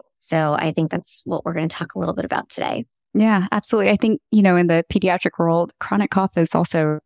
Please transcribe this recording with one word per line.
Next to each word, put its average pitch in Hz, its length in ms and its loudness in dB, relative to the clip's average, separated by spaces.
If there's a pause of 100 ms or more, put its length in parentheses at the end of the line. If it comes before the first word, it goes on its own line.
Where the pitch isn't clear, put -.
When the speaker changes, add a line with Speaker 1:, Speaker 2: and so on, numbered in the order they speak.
(180)
Speaker 1:
So 156 360 -2
I 156 180 -2
think 160 180 -2
that's - 360 -8
what 175 180 -6
we're 170 80 -6
gonna 160 160 -4
talk - 260 -10
a 196 40 -10
little 175 160 -4
bit - 100 -6
about - 240 -6
today. - 380 -8 (300)
Speaker 2:
Yeah, 208 360 2
absolutely. 208 400 0
I 202 40 4
think, 220 240 0 (120)
you 214 100 6
know, 185 140 6
in 175 100 4
the 170 240 2
pediatric 180 480 0
world, 170 400 2
chronic 202 320 -2
cough 190 260 0
is 170 160 2
also, 156 540 0